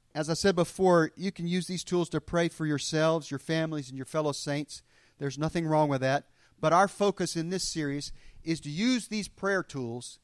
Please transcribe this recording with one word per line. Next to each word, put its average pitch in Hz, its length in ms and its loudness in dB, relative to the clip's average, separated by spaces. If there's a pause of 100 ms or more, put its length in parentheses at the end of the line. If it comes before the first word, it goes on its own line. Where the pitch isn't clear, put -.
(140)
as 151 160 -2
I 165 40 0
said 196 220 2
before, 175 600 4
you 185 140 -2
can 170 140 -8
use 175 220 0
these 180 160 -6
tools 180 260 0
to 151 120 -2
pray 170 260 0
for 160 180 -4
yourselves, 156 640 0
your 139 100 -6
families, 160 500 -2
and 131 80 -12
your 131 80 -8
fellow 151 260 -2
saints. 143 500 -6 (380)
There's 139 180 -6
nothing 160 300 0
wrong 156 220 4
with 135 120 2
that. 135 260 0 (300)
But 156 140 2
our 185 160 8
focus 185 480 0
in 165 140 -4
this 185 180 -4
series 143 460 -6 (300)
is 160 180 -4
to 147 80 -10
use 220 380 0
these 208 200 -6
prayer 190 340 -2
tools 123 640 -10